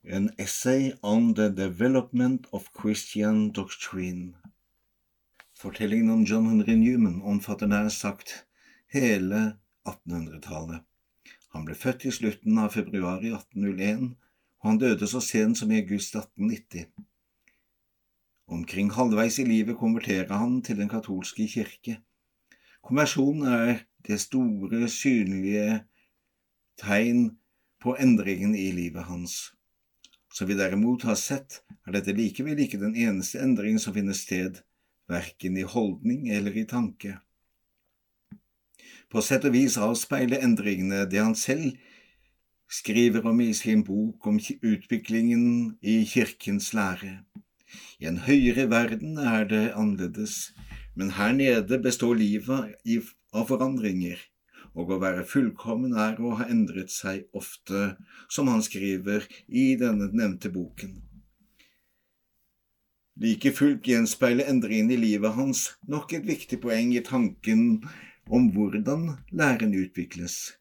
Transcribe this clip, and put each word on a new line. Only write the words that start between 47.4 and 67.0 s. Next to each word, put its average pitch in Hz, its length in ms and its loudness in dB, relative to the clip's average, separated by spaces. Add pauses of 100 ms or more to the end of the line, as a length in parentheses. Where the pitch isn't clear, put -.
I 78 80 -4
en 87 160 -4
høyere 127 480 4
verden 117 480 -2
er 113 320 2
det 107 120 2 (120)
annerledes, 101 800 -4 (420)
men 95 240 -4
her 120 160 2
nede 127 400 2
består 120 400 2
livet 110 560 0 (160)
i, 117 140 0 (340)
av 117 160 -2
forandringer, 107 640 -2 (560)
og 87 160 -8
å 95 80 0
være 92 320 -2
fullkommen 123 600 -2 (100)
er 110 160 0
å 117 220 -4
ha 120 100 -4
endret 95 400 0
seg 98 380 -6 (100)
ofte, 98 540 -4 (340)
som 139 240 -2
han 110 160 4
skriver 98 600 -4 (180)
i 131 320 2
denne 107 320 0
nevnte 104 400 -2
boken. 92 460 -10 (2250)
Like 113 320 2
fullt 139 320 2
gjenspeiler 120 640 2
endringen 110 400 2
i 123 80 2
livet 110 400 2
hans 135 300 -2 (180)
nok 151 320 -6
et 202 80 -8
viktig 143 400 -6
poeng 117 320 2
i 120 80 -2